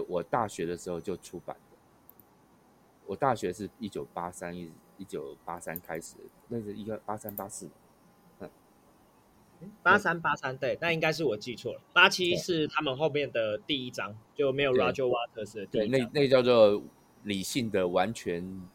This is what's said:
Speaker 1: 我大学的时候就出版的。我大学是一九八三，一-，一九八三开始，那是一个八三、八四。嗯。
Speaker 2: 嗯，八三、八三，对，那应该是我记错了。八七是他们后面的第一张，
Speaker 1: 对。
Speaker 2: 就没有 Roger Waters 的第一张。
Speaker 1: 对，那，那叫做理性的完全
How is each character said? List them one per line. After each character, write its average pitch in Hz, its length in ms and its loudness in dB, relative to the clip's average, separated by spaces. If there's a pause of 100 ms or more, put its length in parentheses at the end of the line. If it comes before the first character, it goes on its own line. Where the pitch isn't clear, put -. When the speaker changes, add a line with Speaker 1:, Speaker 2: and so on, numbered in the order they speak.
Speaker 1:
我 87 160 -2
大 117 240 0
学 90 180 -6
的 85 120 -4
时 - 120 -10
候 85 120 -4
就 87 160 -6
出 - 220 -16
版 - 180 -12 (120)
的。 - 80 -20 (1300)
我 95 60 -6
大 127 220 0
学 95 160 -4
是 95 180 -8 (100)
一 110 100 -8
九 73 240 -8
八 87 180 -6
三， 87 240 -10
一-， 85 160 -12 (260)
一 98 60 -14
九 76 400 -10
八 87 160 -10
三 82 220 -10
开 82 180 -8
始， - 160 -16 (320)
那 117 140 -6
是 104 120 -10
一 104 120 -12
个 107 140 -8
八 107 180 -8
三、 104 180 -10
八 101 140 -6
四。 90 200 -14 (720)
嗯。 98 100 -14 (1080)
Speaker 2:
嗯， 190 120 -18 (100)
八 190 160 6
三、 170 240 0
八 151 140 0
三， 135 200 -6
对， 127 240 -2
那 170 140 0
应 165 60 -2
该 160 120 2
是 156 140 -2
我 110 100 2
记 113 200 -8
错 104 180 -6
了。 - 80 -12 (100)
八 180 160 8
七 180 300 2
是 160 300 0
他 151 140 -2
们 139 140 -2
后 156 140 0
面 139 220 -2
的 110 260 0
第 127 300 -4
一 120 40 -10
张， 104 240 -8 (200)
Speaker 1:
对。 143 100 2
Speaker 2:
就 131 80 2
没 139 80 0
有 139 100 4
Roger 127 380 2
Waters 117 460 -4
的 98 100 -8
第 - 140 -2
一 107 100 0
张。 - 0 -
Speaker 1:
对， 131 100 4
那， 120 140 -2
那 143 140 4
叫 127 160 8
做 110 400 8 (400)
理 98 180 -2
性 113 300 -2
的 95 160 2
完 90 260 2
全 92 480 -6 (140)